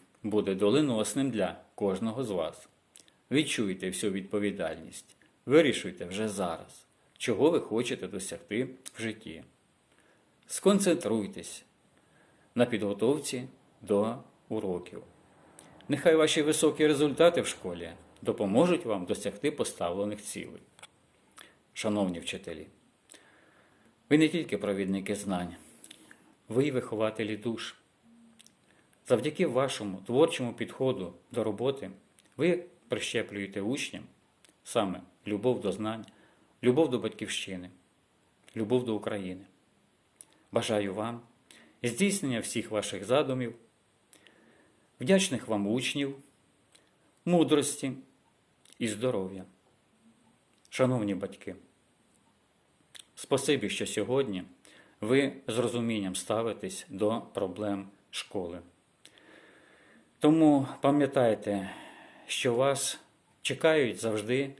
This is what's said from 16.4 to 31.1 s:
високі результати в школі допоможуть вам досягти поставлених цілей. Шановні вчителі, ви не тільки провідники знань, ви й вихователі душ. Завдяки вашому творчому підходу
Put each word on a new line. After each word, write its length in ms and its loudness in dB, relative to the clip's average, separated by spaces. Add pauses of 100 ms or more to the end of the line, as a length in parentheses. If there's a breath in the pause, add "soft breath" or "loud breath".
високі 440 4
результати 540 6
в 60 0
школі 460 -8 (300)
допоможуть 640 2
вам 200 -2
досягти 460 -4
поставлених 720 -4
цілей. 400 -12 (1080 loud breath)
Шановні 480 0
вчителі, 460 -10 (1400 soft breath)
ви 80 8
не 100 6
тільки 300 -4
провідники 560 -2
знань, 400 -4 (960 loud breath)
ви 180 2
й 40 0
вихователі 680 -2
душ. 380 -6 (1300 soft breath)
Завдяки 380 2
вашому 600 -2
творчому 460 2
підходу 640 -4 (180)